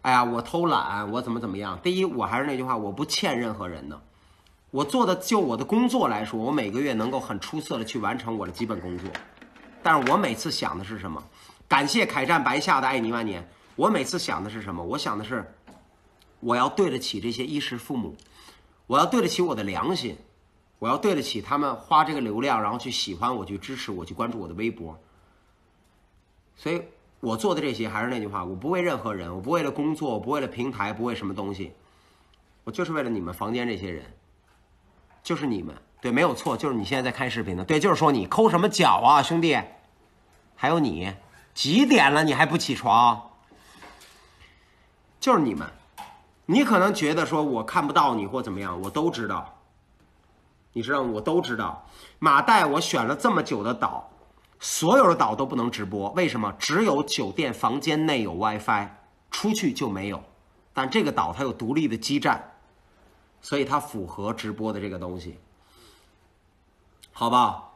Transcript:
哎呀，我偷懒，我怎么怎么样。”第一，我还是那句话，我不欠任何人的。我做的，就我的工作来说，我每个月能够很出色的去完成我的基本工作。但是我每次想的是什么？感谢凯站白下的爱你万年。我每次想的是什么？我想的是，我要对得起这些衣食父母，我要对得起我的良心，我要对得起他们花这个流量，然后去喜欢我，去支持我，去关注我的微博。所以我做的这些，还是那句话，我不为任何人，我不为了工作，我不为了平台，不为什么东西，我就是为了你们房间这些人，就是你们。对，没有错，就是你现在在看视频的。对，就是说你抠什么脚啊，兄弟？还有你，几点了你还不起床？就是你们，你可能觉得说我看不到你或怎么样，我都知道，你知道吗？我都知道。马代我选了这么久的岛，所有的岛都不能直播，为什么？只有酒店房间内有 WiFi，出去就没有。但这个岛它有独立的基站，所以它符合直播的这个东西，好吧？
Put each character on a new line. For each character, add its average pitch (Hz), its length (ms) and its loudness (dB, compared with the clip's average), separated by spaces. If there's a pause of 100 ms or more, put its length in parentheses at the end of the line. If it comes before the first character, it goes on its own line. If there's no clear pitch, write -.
哎 131 100 -2
呀， 123 140 6
我 120 160 -2
偷 170 240 -2
懒， 101 460 0
我 120 100 -2
怎 127 100 -6
么 117 80 -2
怎 117 100 -6
么 95 100 -6
样。” 95 260 -6
第 180 100 0
一， 185 120 2
我 120 180 -2
还 113 160 0
是 139 60 0
那 139 100 -4
句 127 60 -4
话， 131 120 -2
我 107 160 -4
不 113 140 -4
欠 156 340 -2
任 117 140 -2
何 95 160 -8
人 73 180 -12
的。 73 140 -14 (680)
我 135 120 -2
做 233 220 2
的， 185 120 2
就 208 220 0
我 135 160 2
的 113 80 -4
工 233 240 2
作 233 220 2
来 110 160 -2
说， 110 160 -6
我 117 100 -2
每 127 200 0
个 117 100 -4
月 143 140 -2
能 113 160 0
够 131 100 -4
很 104 180 -8
出 156 220 -8
色 139 180 -6
的 113 60 -6
去 110 140 -6
完 107 200 -4
成 113 200 -6
我 95 80 -4
的 87 60 -10
基 113 120 -4
本 110 160 -4
工 87 160 -8
作。 90 140 -8 (720)
但 165 120 4
是 135 160 2
我 170 60 4
每 156 180 2
次 - 160 -6
想 78 260 -4
的 92 60 -8
是 104 160 -10
什 92 100 -8
么？ 78 140 -8 (460)
感 143 180 4
谢 202 200 2
凯 135 180 -2
站 165 180 2
白 127 160 0
下 147 220 2
的 131 80 0
爱 135 100 0
你 113 140 -2
万 117 120 -2
年。 92 220 -8 (280)
我 202 140 2
每 175 160 2
次 180 140 -4
想 - 260 -4
的 107 60 -10
是 113 100 -10
什 95 120 -10
么？ 85 120 -8
我 98 140 -6
想 107 180 -4
的 107 80 -8
是， 113 180 -6 (960)
我 120 140 -2
要 123 140 2
对 180 220 2
得 127 80 -2
起 101 240 -6
这 117 100 -4
些 117 100 -6
衣 147 160 -4
食 127 200 -6
父 131 180 -8
母， 87 180 -6 (720)
我 127 120 2
要 165 80 6
对 233 160 2
得 180 40 2
起 - 140 -2
我 170 140 2
的 104 100 -6
良 98 320 -2
心， 113 180 -6 (640)
我 107 80 -4
要 131 120 2
对 202 160 2
得 143 80 -2
起 113 180 -6
他 123 160 -2
们 143 180 0
花 156 300 4
这 151 80 -4
个 143 80 -4
流 113 220 -2
量， 127 200 0
然 104 80 0
后 117 60 -4
去 123 140 -8
喜 104 240 -4
欢 120 200 -2
我， 107 80 -6
去 95 140 -8
支 113 180 -10
持 127 160 -10
我， 90 140 -8
去 82 80 -14
关 113 180 -6
注 113 80 -10
我 92 80 -10
的 80 80 -12
微 110 160 -4
博。 82 260 -12 (1600)
所 - 160 -8
以 170 120 -4 (380)
我 113 140 -2
做 175 200 0
的 156 80 -4
这 139 100 -2
些， 113 160 -4
还 104 140 -4
是 120 80 -2
那 123 100 -4
句 107 60 -6
话， 98 180 -6
我 92 100 -8
不 98 140 -8
为 180 140 0
任 160 160 -2
何 107 160 -6
人， 87 200 -8
我 92 60 -8
不 110 100 -6
为 165 120 0
了 143 80 -4
工 151 240 -2
作， 151 160 -4
我 107 100 -2
不 101 100 -6
为 147 80 0
了 135 80 -4
平 123 240 -6
台， 107 220 -6
不 107 100 -6
为 120 120 -2
什 101 120 -10
么 98 80 -6
东 101 200 -6
西， 92 180 -12 (920)
我 113 60 -12
就 175 140 -4
是 165 80 -6
为 151 100 -2
了 127 60 -4
你 110 120 -2
们 85 120 -8
房 101 220 -6
间 120 120 -2
这 110 120 -4
些 95 120 -8
人， 76 140 -10 (1160)
就 - 120 -4
是 143 120 -4
你 104 160 -2
们。 78 120 -10 (280)
对， 123 100 -2
没 127 80 4
有 160 140 4
错， 120 240 -2
就 151 100 -2
是 135 60 -2
你 107 100 -2
现 127 180 -2
在 123 80 -2
在 - 0 -
看 127 180 -4
视 117 140 -4
频 90 140 -4
的。 90 80 -6
对， 151 160 2
就 165 80 4
是 175 80 6
说 151 160 6
你 113 140 2
抠 220 240 6
什 170 100 4
么 202 80 4
脚 120 340 4
啊， 139 200 8
兄 165 180 2
弟？ 156 180 4 (960)
还 - 140 0
有 165 100 4
你， 95 320 0 (440)
几 196 320 4
点 170 260 8
了 151 100 6
你 156 120 4
还 151 100 6
不 160 140 0
起 139 160 -2
床？ 117 560 6 (1900)
就 262 120 4
是 220 60 6
你 127 160 2
们， 76 100 -8 (840)
你 240 180 6
可 214 160 4
能 190 120 4
觉 156 220 0
得 165 100 2
说 156 160 0
我 131 220 0
看 151 240 0
不 143 60 -2
到 151 200 4
你 104 140 -2
或 123 160 -4
怎 107 100 -6
么 92 60 -6
样， 92 240 -6
我 98 80 -6
都 156 180 0
知 117 200 -6
道， 92 280 -6 (1160)
你 117 100 -6
知 127 100 -2
道 139 120 0
吗？ 120 80 -2
我 107 80 -4
都 160 200 2
知 120 160 -4
道。 101 300 -6 (320)
马 147 240 6
代 196 240 6
我 147 140 2
选 127 260 0
了 135 80 0
这 233 160 2
么 170 100 2
久 117 220 -2
的 113 100 -2
岛， - 380 -4 (480)
所 - 400 4
有 165 80 8
的 170 80 8
岛 110 220 2
都 135 100 -2
不 127 80 -6
能 120 160 0
直 110 140 -6
播， 98 260 -4
为 175 180 2
什 123 120 -2
么？ 101 180 -2
只 190 260 2
有 147 200 4
酒 117 260 -4
店 123 240 -2
房 120 260 0
间 156 240 0
内 143 180 2
有 92 120 -4
WiFi， 107 540 0 (420)
出 - 220 -2
去 208 200 0
就 135 160 -4
没 98 200 -6
有。 92 120 -8 (540)
但 131 160 -2
这 214 140 2
个 143 80 0
岛 85 200 0
它 139 120 -4
有 123 80 -2
独 113 200 -4
立 156 140 2
的 113 100 0
基 139 220 -2
站， 131 340 -2 (880)
所 - 160 -4
以 139 80 2
它 147 140 0
符 113 260 -6
合 101 280 -6
直 - 180 -8
播 107 220 -4
的 101 80 -6
这 101 100 -6
个 92 80 -8
东 90 220 -8
西， 82 180 -14 (1700)
好 117 180 -2
吧？ 120 320 4 (140)